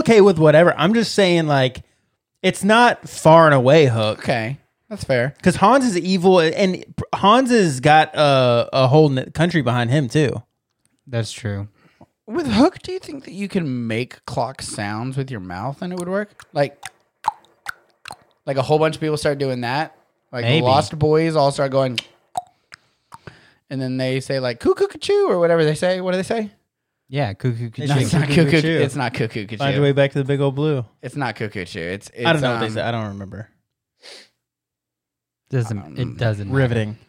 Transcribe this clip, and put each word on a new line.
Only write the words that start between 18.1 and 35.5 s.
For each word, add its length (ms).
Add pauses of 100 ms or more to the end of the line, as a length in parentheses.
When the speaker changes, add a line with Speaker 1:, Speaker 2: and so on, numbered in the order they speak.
Speaker 2:
like 100
a 60
whole 160
bunch 180
of 40
people 160
start 220
doing 240
that. 340 (360)
Like, 120
the 60
Speaker 3:
Maybe. 140
Speaker 2:
Lost 320
Boys 380
all 160
start 220
going, 260 (1700)
and 140
then 140
they 240
say, 180
like, 220
"Cuckoo, 260
cuckoo," 420
or 120
whatever 240
they 100
say. 260
What 120
do 60
they 40
say? 300 (560)
Speaker 3:
Yeah, 260
cuckoo, 360
Speaker 1:
They 160
Speaker 2:
No, 80
Speaker 3:
cuckoo. 100
Speaker 2:
it's 80
not 160
Speaker 1:
Cuckoo, 160
Speaker 2:
cuckoo. 60 (100)
Speaker 1:
cuckoo. 80 (160)
Speaker 2:
It's 100
not 200
cuckoo, 320
cuckoo. 100
Speaker 1:
Find 180
your 80
way 80
back 220
to 60
the 60
big 160
old 140
blue. 300 (180)
Speaker 2:
It's 140
not 180
cuckoo, 300
cuckoo. 160
It's, 340
it's, 100
Speaker 1:
I 80
don't 100
know 100
what 80
they 60
Speaker 2:
um, 80
Speaker 1:
say. 80
I 100
don't 160
remember. 400 (2000)
Speaker 3:
Doesn't, 320